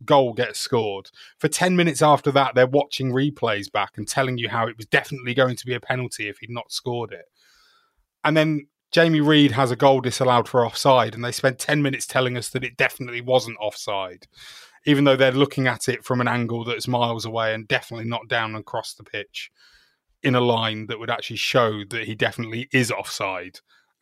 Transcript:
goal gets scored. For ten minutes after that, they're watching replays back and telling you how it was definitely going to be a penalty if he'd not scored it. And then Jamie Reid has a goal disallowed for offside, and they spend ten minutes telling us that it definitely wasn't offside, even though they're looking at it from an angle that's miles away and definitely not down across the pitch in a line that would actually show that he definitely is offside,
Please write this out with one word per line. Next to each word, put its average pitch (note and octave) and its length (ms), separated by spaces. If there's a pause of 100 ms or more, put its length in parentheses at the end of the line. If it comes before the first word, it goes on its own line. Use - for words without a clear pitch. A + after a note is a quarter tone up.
goal C3 300
gets A2 260
scored. G#2 500 (280)
For D#3 100
ten F3+ 280
minutes E3+ 260
after D3 300
that, C3 240
they're B2+ 120
watching C3 440
replays B2 600
back G2+ 260
and G#2+ 100
telling C3 300
you A#2 120
how A#2 180
it A2+ 100
was A2 100
definitely C3 460
going B2+ 220
to - 100
be B2 80
a A#2+ 60
penalty B2 480
if G2+ 120
he'd A2+ 100
not A#2+ 220
scored A#2+ 420
it. E2+ 120 (960)
And D3+ 120
then D3+ 320 (280)
Jamie E3 240
Reid D3 320
has B2+ 200
a B2+ 40
goal C3+ 240
disallowed B2 480
for A#2+ 180
offside, A2+ 500
and A#2 100
they A#2+ 80
spend C3 260
ten D3+ 220
minutes C3+ 260
telling B2+ 300
us A#2 140
that C3 120
it A#2+ 140
definitely B2 420
wasn't A#2+ 400
offside, G2 680 (600)
even C#3+ 180
though C3+ 140
they're C3 160
looking C#3 340
at A#2 220
it A#2+ 160
from B2 160
an A#2+ 80
angle A#2 340
that's A2+ 240
miles A#2+ 380
away A2+ 280
and A2 140
definitely A#2 400
not A#2 220
down A2+ 260
across G#2+ 380
the - 100
pitch - 480 (720)
in C3+ 100
a B2+ 60
line A2+ 480
that A2+ 100
would A2+ 120
actually A#2 260
show G#2+ 540
that A2+ 160
he G#2+ 100
definitely A2+ 560
is B2 180
offside, F#2+ 680 (420)